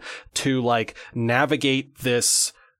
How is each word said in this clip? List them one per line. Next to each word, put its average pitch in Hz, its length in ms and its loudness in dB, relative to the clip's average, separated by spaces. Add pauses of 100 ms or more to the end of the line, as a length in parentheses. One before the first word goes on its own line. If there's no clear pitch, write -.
(320)
to, 131 300 0
like, 117 320 0 (200)
navigate 131 840 0
this - 560 0 (260)